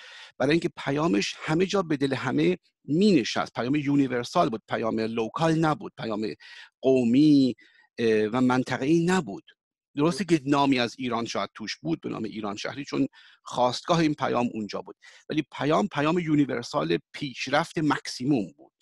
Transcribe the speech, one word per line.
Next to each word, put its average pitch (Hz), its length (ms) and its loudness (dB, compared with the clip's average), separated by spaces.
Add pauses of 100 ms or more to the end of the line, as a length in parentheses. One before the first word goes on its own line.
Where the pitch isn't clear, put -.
(380)
برای 135 140 2
اینکه 165 240 0
پیامش 170 640 -2
همه 170 280 0
جا 196 160 0
به 156 140 -2
دل 135 180 0
همه 139 440 0 (260)
مینشست. 151 680 2
پیام 123 200 -2
یونیورسال 139 760 0
بود، 110 200 -6
پیام 113 320 -2
لوکال 113 540 0
نبود، 151 440 0
پیام 110 280 -6 (540)
قومی، 131 760 6 (440)
اه، 110 280 2
و 120 140 0
منطقه‌ای 127 640 2
نبود. 180 400 -2 (520)
درسته 170 280 0
که 160 220 2
نامی 143 320 2
از 120 200 -2
ایران 117 260 -4
شاید 104 300 -4
توش 107 220 -10
بود 156 240 -6
به 123 80 -10
نام 107 160 -6
ایران 104 320 -8
شهری، - 280 -8
چون 139 240 -2 (340)
خواستگاه 151 560 0
این 151 160 2
پیام 123 380 -2
اونجا 98 300 -8
بود، - 140 -18 (320)
ولی 147 240 -4
پیام 160 360 0
پیام 156 300 0
یونیورسال 147 800 0 (140)
پیشرفت 147 680 -4
مکسیموم 139 680 0 (100)
بود. - 260 -20